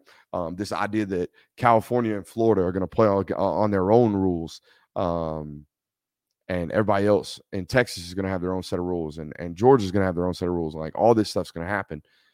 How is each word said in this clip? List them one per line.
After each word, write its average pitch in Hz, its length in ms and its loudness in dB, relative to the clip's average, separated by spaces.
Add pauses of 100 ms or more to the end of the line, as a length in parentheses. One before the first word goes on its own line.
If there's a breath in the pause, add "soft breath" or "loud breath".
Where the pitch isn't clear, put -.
(320 soft breath)
Um, 87 240 -6
this 98 160 -6
idea 104 340 -2
that 90 240 -4 (280 soft breath)
California 117 580 2
and 95 100 -10
Florida 110 360 2
are 90 100 0
gonna 92 140 -2
play 110 220 2
on, 98 260 0
on 95 360 0
their 98 220 2
own 117 220 6
rules, 90 480 -2 (340 soft breath)
um, 78 720 -4 (840)
and 87 240 -4
everybody 101 340 2
else 104 320 0 (140)
in 95 140 -6
Texas 120 400 0
is 90 80 -14
gonna 95 160 -4
have 95 100 -4
their 90 140 -4
own 92 80 -6
set 90 160 -6
of 90 80 -4
rules, 82 320 -6
and, 76 200 -12
and 85 160 -10
Georgia's 107 360 6
gonna 95 160 0
have 92 80 -2
their 87 120 -2
own 90 60 -2
set 87 160 -4
of 90 60 0
rules, 82 180 -4
and, 78 100 -10
like, 78 140 -10
all 113 180 6
this 107 140 2
stuff's 92 220 -6
gonna 82 180 -10
happen. 98 340 -6 (320)